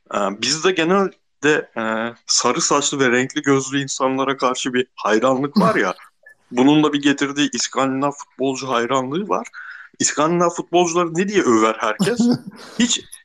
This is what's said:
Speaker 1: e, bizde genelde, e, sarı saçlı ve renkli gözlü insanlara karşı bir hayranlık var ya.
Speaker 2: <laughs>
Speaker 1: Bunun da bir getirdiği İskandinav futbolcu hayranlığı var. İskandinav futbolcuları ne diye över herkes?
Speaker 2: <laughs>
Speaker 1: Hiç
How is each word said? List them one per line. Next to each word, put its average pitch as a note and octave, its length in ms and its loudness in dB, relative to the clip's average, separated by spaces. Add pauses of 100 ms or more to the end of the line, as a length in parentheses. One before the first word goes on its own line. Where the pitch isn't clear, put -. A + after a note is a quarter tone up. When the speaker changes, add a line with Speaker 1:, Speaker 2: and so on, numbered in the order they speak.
(140)
Speaker 1:
e, G#2+ 40 0 (240)
bizde D3+ 300 0
genelde, E3+ 1040 0
e, A2+ 60 -4 (440)
sarı - 340 0
saçlı C#3+ 380 0
ve C3+ 120 4
renkli B2+ 320 0
gözlü C#3 400 0
insanlara C3+ 540 -2
karşı C3 380 -2
bir B2 200 0
hayranlık B2+ 640 0
var E3+ 140 2
ya. G2+ 200 0 (280)
Speaker 2:
<laughs> - 280 -20
Speaker 1:
Bunun C#3+ 340 4
da D3 80 2
bir D3 100 -2
getirdiği C#3+ 500 0
İskandinav C3+ 580 -2
futbolcu C3 580 -6
hayranlığı C3 600 -2
var. F3+ 180 -2 (520)
İskandinav E3+ 520 0
futbolcuları E3+ 640 0
ne G3 140 0
diye G3+ 140 2
över A2 380 4
herkes? F#3+ 400 -2 (280)
Speaker 2:
<laughs> - 300 -20
Speaker 1:
Hiç A#3+ 220 0 (240)